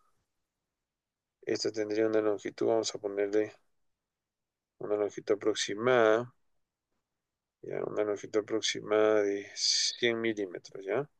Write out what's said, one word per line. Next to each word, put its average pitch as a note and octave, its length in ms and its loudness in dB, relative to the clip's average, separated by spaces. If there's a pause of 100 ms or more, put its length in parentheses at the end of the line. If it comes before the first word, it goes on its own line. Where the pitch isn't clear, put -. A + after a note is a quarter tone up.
(1400)
Esta A2 280 -2
tendría G#2+ 360 0
una A2 120 2
longitud, G#2+ 480 -2
vamos A2+ 260 2
a - 60 -10
ponerle G2+ 540 0 (1300)
una G2+ 160 -2
longitud G#2 400 -2
aproximada. A2+ 960 2 (1300)
Ya, - 200 -6
una G#2 220 -4
longitud G#2 340 -4
aproximada G#2+ 840 2
de G2+ 220 -2 (100)
cien - 680 0
milímetros, G2 640 -6
¿ya? A#2 240 -2 (100)